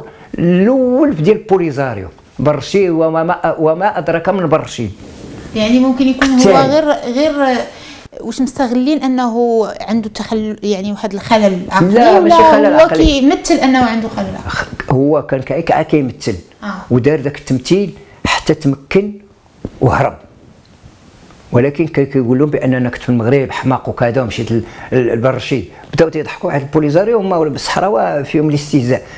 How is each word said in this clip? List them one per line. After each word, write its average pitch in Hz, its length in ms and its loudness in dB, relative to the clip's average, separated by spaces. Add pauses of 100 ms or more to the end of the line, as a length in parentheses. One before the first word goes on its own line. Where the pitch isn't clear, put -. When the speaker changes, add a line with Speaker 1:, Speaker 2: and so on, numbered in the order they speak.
(400)
Speaker 1:
الاول 247 760 2
في 156 60 -4
ديال 208 160 4
البوليزاريو. 139 720 -2 (320)
بن 143 120 2
رشيد 185 380 0
وما، 160 340 0
ما، 170 360 -2
وما 165 380 0
ادراك 165 320 -2
من 190 180 0
بن 151 100 2
رشيد. 120 340 -6 (640)
Speaker 2:
يعني 220 240 2
ممكن 262 280 2
يكون 262 220 0
هو 254 140 4
Speaker 1:
تاني. - 240 4
Speaker 2:
غير، 302 160 2 (320)
غير 285 420 0 (640)
واش 226 200 -6
مستغلين 254 640 0
انه 240 640 0 (140)
عنده 220 280 -2
تخل-، 214 540 -6
يعني 202 280 -2
واحد 202 220 -6
الخلل 202 460 2 (100)
عقلي، 185 240 2
Speaker 1:
لا، 240 180 6
Speaker 2:
ولا 381 80 6
Speaker 1:
ماشي 330 320 6
خلل 302 140 6
Speaker 2:
هو 302 140 4
Speaker 1:
عقلي. 320 260 4
Speaker 2:
كيمثل 294 480 2
انه 262 320 2
عنده 226 220 -2
خلل 196 280 -6 (100)
عقلي؟ - 220 -6 (240)
Speaker 1:
هو 143 340 2
كان 135 160 -4
كي-، 139 200 -6
كي-، 160 220 0
كيمثل. 131 520 -2 (280)
Speaker 2:
آه. 208 100 -8 (180)
Speaker 1:
ودار 139 280 2
داك 139 200 -6
التمثيل 165 540 -2 (320)
حتى - 280 0
تمكن 190 600 -2 (680)
وهرب. - 360 0 (1300)
ولكن 143 360 0
كي-، 143 180 0
كيقول 127 340 0
لهم 147 100 2
بان 131 240 0
انا 123 160 -2
كنت - 120 -10
في - 80 -8
المغرب 123 420 0
حماق 127 380 -4
وكذا، 120 320 -2
ومشيت 120 300 -4
ل-، 113 120 0 (280)
ل-، - 40 0
لبن 117 340 0
رشيد. 120 360 -4 (280)
بداو 160 160 2
تيضحكوا 160 420 -6
على 147 100 -2
البوليزاريو، 156 580 0
هما 190 180 -2
ولا 160 120 0
بالصحراء 180 760 -2
فيهم 151 260 0
الاستهزاء. 135 520 0 (160)